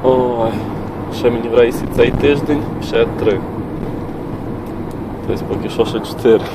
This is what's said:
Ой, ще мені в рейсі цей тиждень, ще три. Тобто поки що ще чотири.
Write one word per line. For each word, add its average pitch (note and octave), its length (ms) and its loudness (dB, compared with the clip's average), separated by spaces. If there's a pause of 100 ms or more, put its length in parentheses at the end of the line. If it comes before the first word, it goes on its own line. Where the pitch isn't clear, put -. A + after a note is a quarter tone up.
Ой, B2 480 4 (640)
ще B2 160 2
мені A#2 180 -2
в A2+ 60 2
рейсі A#2+ 300 4 (100)
цей A#2+ 160 4
тиждень, C#3+ 520 2 (200)
ще A#2 220 2 (140)
три. G2 200 2 (1900)
Тобто - 180 -4
поки G#2+ 240 -4
що - 160 0
ще - 140 -4
чотири. - 440 4 (120)